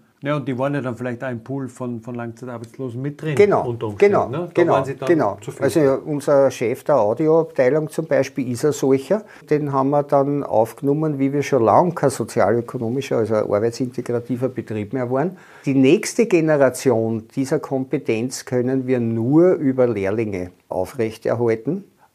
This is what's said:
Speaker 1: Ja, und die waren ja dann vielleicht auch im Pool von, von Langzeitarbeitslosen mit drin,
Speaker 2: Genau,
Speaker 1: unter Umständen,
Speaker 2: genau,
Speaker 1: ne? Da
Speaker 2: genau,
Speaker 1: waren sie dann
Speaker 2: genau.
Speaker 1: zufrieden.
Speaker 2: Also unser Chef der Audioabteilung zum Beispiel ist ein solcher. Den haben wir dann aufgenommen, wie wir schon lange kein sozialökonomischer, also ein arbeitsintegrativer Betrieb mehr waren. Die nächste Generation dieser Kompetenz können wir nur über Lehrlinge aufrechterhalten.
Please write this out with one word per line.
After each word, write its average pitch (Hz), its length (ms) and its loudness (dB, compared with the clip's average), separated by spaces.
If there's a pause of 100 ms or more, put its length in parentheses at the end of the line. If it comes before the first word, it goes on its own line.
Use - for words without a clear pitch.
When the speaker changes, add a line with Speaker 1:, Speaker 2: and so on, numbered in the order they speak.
(220)
Speaker 1:
Ja, 147 140 -2
und 131 120 -6
die 127 100 -4
waren 139 140 -2
ja 143 80 -4
dann 120 160 -6
vielleicht 123 260 -8
auch 135 60 -6
im 113 160 -8
Pool 135 240 -8
von, 120 320 -10
von 120 140 -12
Langzeitarbeitslosen 120 880 -10
mit 147 180 -8
drin, 156 140 -4
Speaker 2:
Genau, 170 340 2
Speaker 1:
unter 117 200 -6
Umständen, 190 260 2
Speaker 2:
genau, 104 160 0
Speaker 1:
ne? 139 80 -6 (160)
Da 175 80 4
Speaker 2:
genau, 160 100 2
Speaker 1:
waren 95 140 2
sie 131 100 -8
dann 131 100 -10
Speaker 2:
genau. 120 360 2
Speaker 1:
zufrieden. 135 220 -6
Speaker 2:
Also 135 420 2
unser 139 440 2
Chef 123 320 -4
der 147 160 2
Audioabteilung 156 920 2
zum 160 160 -6
Beispiel 131 440 0
ist 120 140 -2
ein 147 80 2
solcher. 143 500 0 (280)
Den 147 240 0
haben 135 160 0
wir 147 120 2
dann 143 400 0
aufgenommen, 143 760 0
wie 135 160 0
wir 143 80 0
schon 131 200 2
lange 127 300 6
kein 151 160 0
sozialökonomischer, 120 1120 -2
also 110 160 0
ein 101 180 0
arbeitsintegrativer 120 960 -2
Betrieb 107 460 -8
mehr 123 160 -4
waren. 151 260 -2 (300)
Die 139 80 2
nächste 143 500 4
Generation 127 1120 2
dieser 139 220 -2
Kompetenz 131 880 -4
können 127 400 -2
wir 127 140 0
nur 127 560 2
über 131 300 2
Lehrlinge 101 640 -2 (180)
aufrechterhalten. 117 1120 -2 (300)